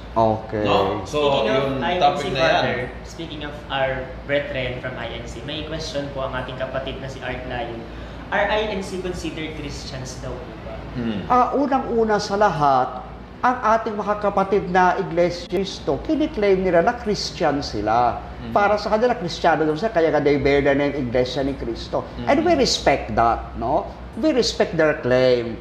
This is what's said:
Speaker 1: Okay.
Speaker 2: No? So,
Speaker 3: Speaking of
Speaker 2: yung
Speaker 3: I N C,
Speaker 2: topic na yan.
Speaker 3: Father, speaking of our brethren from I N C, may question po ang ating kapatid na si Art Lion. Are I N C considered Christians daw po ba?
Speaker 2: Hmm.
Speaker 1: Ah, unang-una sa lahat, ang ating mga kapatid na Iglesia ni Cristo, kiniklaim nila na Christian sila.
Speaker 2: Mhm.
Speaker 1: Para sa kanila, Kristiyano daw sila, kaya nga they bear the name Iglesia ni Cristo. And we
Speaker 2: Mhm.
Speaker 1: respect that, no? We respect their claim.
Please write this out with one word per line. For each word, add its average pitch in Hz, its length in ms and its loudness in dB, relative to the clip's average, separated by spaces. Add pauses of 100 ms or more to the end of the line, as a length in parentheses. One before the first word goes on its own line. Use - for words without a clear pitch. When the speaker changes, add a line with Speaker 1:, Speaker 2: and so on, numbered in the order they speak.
(180)
Speaker 1:
Okay. 110 480 2
Speaker 2:
No? 98 360 2
So, 147 160 -4
Speaker 3:
Speaking 143 320 2
of 131 80 2
Speaker 2:
yung 139 240 0
Speaker 3:
I 175 120 0
N 180 40 0
C, 180 40 2
Speaker 2:
topic 143 280 4
na 135 80 -2
yan. 160 120 4
Speaker 3:
Father, 127 280 2 (280)
speaking 151 400 -10
of 143 80 -8 (160)
our 135 220 0 (340)
brethren 127 560 -2
from 123 160 -8
I 117 160 -8
N 117 160 -10
C, 113 160 -12
may 151 160 -8
question 151 480 -6
po 135 160 -6
ang 127 80 -6
ating 131 240 -6
kapatid 131 400 -6
na - 80 -10
si - 160 -12
Art 123 240 -6
Lion. 117 320 -8 (560)
Are 202 160 2
I 214 240 0
N 190 80 -4
C 185 160 -8
considered 160 560 -6
Christians 135 640 -10
daw 127 160 -8
po - 200 -12 (120)
ba? - 80 -12 (240)
Speaker 2:
Hmm. 220 320 -2
Speaker 1:
Ah, 247 240 4
unang-una 233 640 2
sa 190 160 -4
lahat, 147 720 2 (400)
ang 247 100 2 (220)
ating 226 160 -4
mga 202 240 -2
kapatid 196 560 2
na 180 240 6
Iglesia 170 480 0
ni - 80 -12
Cristo, 185 480 -2
kiniklaim 208 640 2
nila 170 160 6
na 240 160 2
Christian 156 640 -2
sila. 113 560 2 (240)
Speaker 2:
Mhm. 113 80 -10
Speaker 1:
Para 202 240 4
sa 208 160 -2
kanila, 226 240 2
Kristiyano 165 480 2
daw 156 160 0
sila, 220 160 -2
kaya 160 160 4
nga 147 80 4
they 143 160 4
bear 139 320 4
the 139 80 6
name 143 240 0
Iglesia 127 480 0
ni 135 80 -2
Cristo. 120 480 -6 (240)
And 294 160 4
we 330 160 4
Speaker 2:
Mhm. 247 60 6
Speaker 1:
respect - 500 0
that, 113 400 2
no? 135 320 -2 (320)
We 311 160 2
respect - 400 0
their 156 240 4
claim. 123 640 4